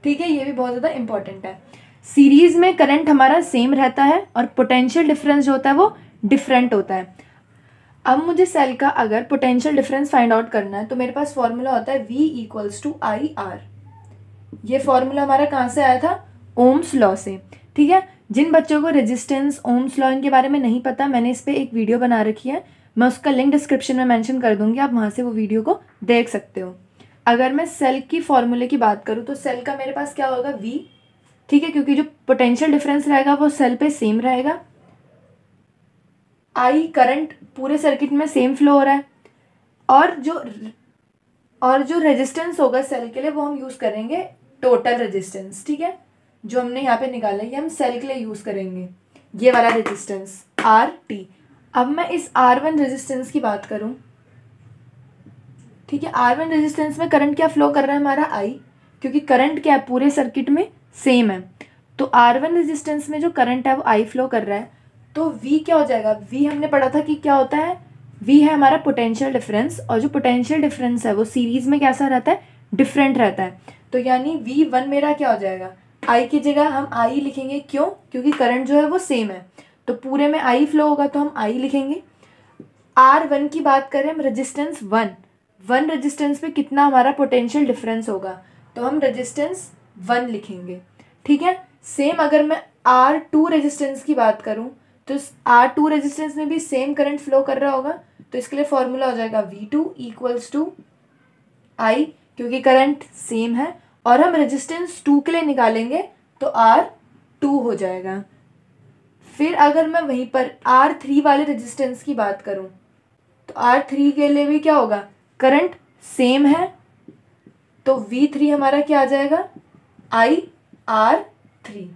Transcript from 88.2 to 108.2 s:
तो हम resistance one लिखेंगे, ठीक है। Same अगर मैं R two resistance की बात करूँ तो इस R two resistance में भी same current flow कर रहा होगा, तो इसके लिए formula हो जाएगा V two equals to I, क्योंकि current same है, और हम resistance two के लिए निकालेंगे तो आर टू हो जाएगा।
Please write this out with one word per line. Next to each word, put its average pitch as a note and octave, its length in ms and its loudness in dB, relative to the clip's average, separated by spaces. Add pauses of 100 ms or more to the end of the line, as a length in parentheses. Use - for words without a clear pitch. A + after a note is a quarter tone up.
तो A#3+ 60 -8
हम C#4 180 -2
resistance C#4+ 680 -4 (300)
one A#3+ 260 -2
लिखेंगे, F#3 540 -12 (460)
ठीक C#4+ 160 2
है। F#4 140 0 (280)
Same D4 340 -2
अगर D4 240 4
मैं D#4 200 -2 (240)
R B3+ 320 4 (140)
two D#4 160 4
resistance C#4+ 560 -2
की D4 100 -2
बात A3 280 0
करूँ A3 280 -8 (380)
तो C4+ 60 -4
इस C#4 180 -8 (140)
R B3 220 6
two D4+ 200 0
resistance C#4+ 480 -4
में D4+ 120 -6
भी D#4+ 120 -4
same C#4 340 -4
current C#4+ 260 -2
flow C4+ 220 2
कर C4+ 160 -2
रहा C#4 120 0
होगा, C4+ 220 -4 (400)
तो B3 60 -6
इसके C4 180 -10
लिए D4 100 -2
formula C4 400 -2
हो A#3+ 100 -2
जाएगा A3 260 -4
V G3+ 300 -12
two D4 100 0 (180)
equals A#3+ 520 -8
to D4 120 -2 (1120)
I, A3+ 260 0 (340)
क्योंकि A#3+ 220 -4
current C4+ 440 4 (140)
same A#3 380 -4
है, D4+ 180 -4 (320)
और B3 140 6
हम F4 160 4
resistance D#4 680 -4
two C#4+ 160 4
के E4 120 -4
लिए E4+ 100 0
निकालेंगे B3 600 0 (380)
तो C4+ 60 -4
आर A3+ 440 4 (520)
टू C#4+ 160 0
हो A#3 160 -2
जाएगा। F#3+ 480 -6 (1080)